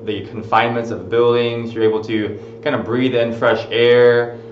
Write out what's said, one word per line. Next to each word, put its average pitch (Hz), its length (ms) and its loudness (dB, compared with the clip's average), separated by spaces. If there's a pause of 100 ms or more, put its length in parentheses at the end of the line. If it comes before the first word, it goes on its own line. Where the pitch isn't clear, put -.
the 101 240 -6
confinements 113 640 -2
of 92 200 -10
buildings, 117 640 0
you're 113 100 -2
able 110 200 2
to 107 580 -6
kind 147 120 -2
of 110 120 -4
breathe 127 280 0
in 117 200 0
fresh 117 360 0
air, 120 680 4 (140)